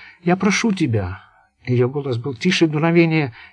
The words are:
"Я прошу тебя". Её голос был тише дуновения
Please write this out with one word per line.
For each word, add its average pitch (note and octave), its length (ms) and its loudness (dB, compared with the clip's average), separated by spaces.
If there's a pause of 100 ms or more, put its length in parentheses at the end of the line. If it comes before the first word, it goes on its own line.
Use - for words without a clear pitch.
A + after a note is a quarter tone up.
(220)
"Я F3+ 140 2
прошу G3 360 0
тебя". A2 500 -2 (420)
Её B2 240 0
голос C#3 300 -6
был C3+ 160 -8
тише F#3 320 0
дуновения D#3+ 680 2 (200)